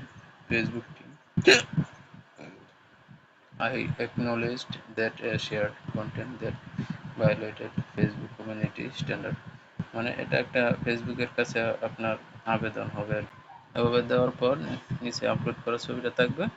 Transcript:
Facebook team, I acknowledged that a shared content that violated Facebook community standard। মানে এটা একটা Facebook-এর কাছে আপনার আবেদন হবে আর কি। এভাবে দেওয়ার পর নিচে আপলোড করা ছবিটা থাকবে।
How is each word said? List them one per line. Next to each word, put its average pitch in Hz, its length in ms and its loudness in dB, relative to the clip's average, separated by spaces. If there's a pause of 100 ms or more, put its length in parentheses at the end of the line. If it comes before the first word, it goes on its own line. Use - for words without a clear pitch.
(500)
Facebook 117 360 2 (100)
team, - 460 -4 (2250)
I 117 300 0 (100)
acknowledged 120 720 -2 (240)
that 113 240 2
a 110 180 0
shared 104 340 -2 (200)
content 110 480 -4
that 110 120 -2 (640)
violated 107 520 2 (260)
Facebook 104 420 0
community 107 640 -4
standard। 101 320 -2 (600)
মানে 117 240 -2
এটা - 200 0
একটা 123 340 4 (120)
Facebook-এর 120 420 0 (100)
কাছে 120 240 2 (220)
আপনার 113 340 -2 (300)
আবেদন 110 480 0
হবে 104 220 -2
আর 107 60 -2
কি। - 180 -12 (380)
এভাবে 120 240 6
দেওয়ার 123 280 4
পর 127 260 2 (460)
নিচে 117 260 -2
আপলোড 117 260 0 (100)
করা 120 140 0
ছবিটা 123 320 -4
থাকবে। 131 360 2 (100)